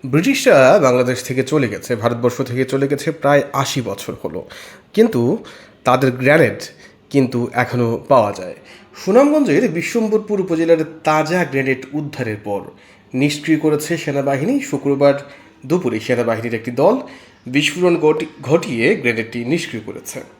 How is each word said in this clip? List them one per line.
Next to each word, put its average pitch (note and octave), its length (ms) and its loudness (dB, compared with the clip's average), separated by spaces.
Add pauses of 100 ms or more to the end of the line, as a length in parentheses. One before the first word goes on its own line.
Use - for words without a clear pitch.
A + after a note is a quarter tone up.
ব্রিটিশরা E3+ 760 4
বাংলাদেশ B2+ 420 2
থেকে C3 180 2
চলে C3 260 0
গেছে, G#2 280 -6
ভারতবর্ষ A#2 460 0
থেকে B2 220 -2
চলে C#3 240 -2
গেছে D3 240 -4
প্রায় C#3+ 300 2 (100)
আশি C#3 280 -4
বছর G2 320 -8 (120)
হলো, D#2+ 160 -8 (520)
কিন্তু G#3 520 2 (400)
তাদের B2+ 260 2
গ্রেনেড B2+ 500 2 (500)
কিন্তু B2 420 0
এখনও A#2+ 560 -2
পাওয়া A2 240 4
যায়। F#2 220 -12 (500)
সুনামগঞ্জের B3 640 4
বিশ্বম্বরপুর G#3 720 -2
উপজেলার E3 400 2 (240)
তাজা D#3 400 0
গ্রেনেড C3+ 380 -2 (100)
উদ্ধারের C#3 520 -6
পর G2+ 160 -4 (540)
নিষ্ক্রিয় D3 440 0
করেছে D3+ 380 -2
সেনাবাহিনী। C#3+ 640 -2
শুক্রবার C#3 540 0 (520)
দুপুরে C3 340 -2
সেনাবাহিনীর A#2 540 -2
একটি A2+ 160 -6
দল C#3+ 240 2 (520)
বিস্ফোরণ E3+ 500 0
ঘটি-, D3+ 300 2 (160)
ঘটিয়ে C#3 520 0
গ্রেনেডটি A#2 500 -4
নিষ্ক্রিয় C#3 420 -4
করেছে। - 320 -14 (200)